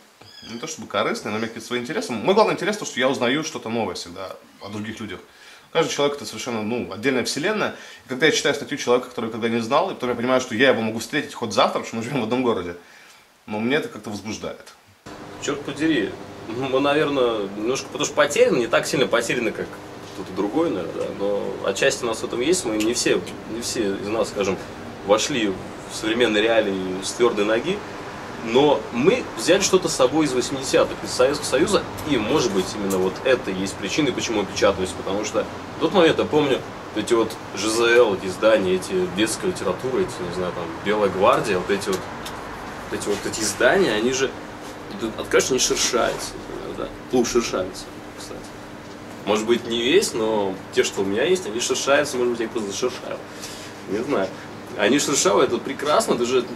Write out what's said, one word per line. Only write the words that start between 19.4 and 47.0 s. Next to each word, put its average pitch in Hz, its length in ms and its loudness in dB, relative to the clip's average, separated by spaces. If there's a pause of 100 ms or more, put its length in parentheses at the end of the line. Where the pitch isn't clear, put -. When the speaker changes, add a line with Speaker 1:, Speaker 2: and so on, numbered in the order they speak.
Speaker 2:
как 95 160 -4 (480)
кто-то 95 200 -10
другой, 110 360 0
наверное, 87 240 -4
да. - 240 -4
Но 101 240 0 (240)
отчасти 131 380 2
у - 20 -2
нас 113 140 -2
в - 40 -6
этом 113 160 -4
есть. 160 240 2
Мы 110 120 0
не 107 180 2
все, 123 260 2 (300)
не 110 100 -6
все 101 360 -2
из 92 100 -6
нас, 110 220 0
скажем, 98 280 0 (500)
вошли 110 420 2
в - 480 -8
современные 110 460 2
реалии 98 600 2
с - 100 -4
твердой 110 320 4
ноги, 127 340 0 (680)
но 131 360 6 (120)
мы 147 320 4 (120)
взяли 180 240 4
что-то 185 280 2
с - 80 -2
собой 147 300 4
из 131 60 -2
восьмидесятых, 131 680 2
из - 80 -6
Советского 139 360 2
Союза 170 360 4 (260)
и, 143 80 2
может 120 360 2
быть, 95 220 0
именно 98 240 0
вот 92 160 0 (100)
это 123 260 2
и 95 40 -2
есть 95 200 -4
причиной, 123 380 0
почему 107 280 -2
мы 101 60 0
печатались, 92 440 2
потому 95 340 -4
что 104 200 -2 (320)
в - 40 -8
тот 156 120 2
момент, 165 260 6
я 110 60 2
помню, 139 360 2 (340)
вот 104 100 -2
эти 117 100 2
вот 113 180 4 (240)
Ж 98 120 -2
З 117 280 4
Л, 113 180 8
эти 92 120 -4
издания, 98 480 4
эти 92 420 0
детская 107 320 0
литература, 95 520 -2
эти, 90 280 -4
не 87 60 -8
знаю, 90 180 -2
там, 87 120 -6 (200)
Белая 101 260 2
гвардия, 98 480 4
вот 87 120 -2
эти 101 180 -2
вот 92 120 0 (880)
вот 104 80 -4
эти 104 100 -4
вот 101 180 0
эти 107 160 -4
здания, 127 500 4
они 110 200 2
же, 127 180 0 (720)
тут, 113 180 -6
откажешь, - 320 2
они 127 80 2
шершавятся, - 720 0 (180)
например, - 300 -10
да? - 100 -6 (220)